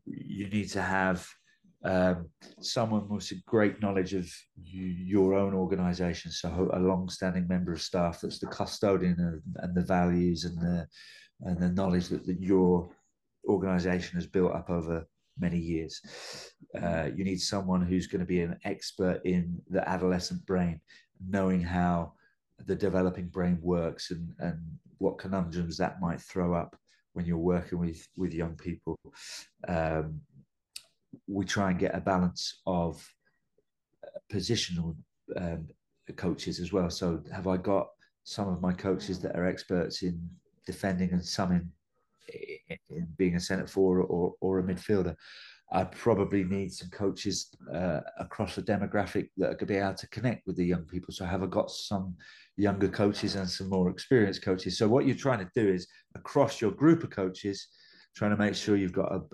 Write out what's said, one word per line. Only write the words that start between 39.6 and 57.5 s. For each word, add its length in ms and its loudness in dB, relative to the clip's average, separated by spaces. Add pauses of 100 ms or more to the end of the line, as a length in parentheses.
in 240 -4 (400)
defending 460 0
and 100 2
some 300 -2
in, 180 2 (1000)
in, 80 -12 (100)
in 180 -8 (120)
being 180 4
a 40 0
centre 260 -2
forward 380 4
or, 360 0
or 200 2
a 20 2
midfielder? 520 0 (560)
I 140 0
probably 600 2
need 280 -2
some 160 -12
coaches, 680 -4 (180)
uh, 280 0 (180)
across 360 -6
the 80 -4
demographic 760 0
that 140 2
are 40 -2
gonna 120 -6
be 100 0
able 180 0
to 140 -12
connect 380 -4
with 100 -4
the 80 2
young 200 2
people. 280 -10
So 140 -8
have 160 -2
I 40 0
got 240 -2
some 460 -6 (400)
younger 320 4
coaches 480 2
and 120 -2
some 200 -6
more 220 4
experienced 520 4
coaches? 360 0
So 100 6
what 180 6
you're 80 4
trying 260 0
to 140 -8
do 160 4
is 160 0 (280)
across 440 2
your 120 2
group 340 6
of 60 -6
coaches, 580 -4 (480)